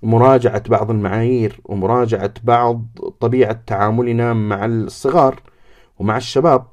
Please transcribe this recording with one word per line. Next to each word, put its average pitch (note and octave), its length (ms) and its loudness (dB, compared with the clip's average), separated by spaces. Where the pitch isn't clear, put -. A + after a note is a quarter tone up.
مراجعة A2+ 640 4
بعض G#2+ 220 0
المعايير A2 720 -2
ومراجعة G2+ 720 -2
بعض A#2+ 380 2
طبيعة A#2 460 0
تعاملنا A#2 640 -2
مع G#2+ 320 -2
الصغار C3 760 0
ومع G#2+ 180 -2
الشباب. C#3 560 0